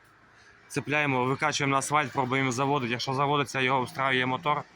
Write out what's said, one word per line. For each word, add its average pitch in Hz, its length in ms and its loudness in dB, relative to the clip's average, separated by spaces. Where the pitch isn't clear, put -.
Цепляємо, 139 560 0
викачуємо 139 460 0
на 135 80 2
асфальт, 139 340 0
пробуємо 131 400 0
заводити. 135 400 0
Якщо 123 220 -4
заводиться, 139 460 0
його 127 220 2
встраює 131 440 0
мотор. 135 380 -2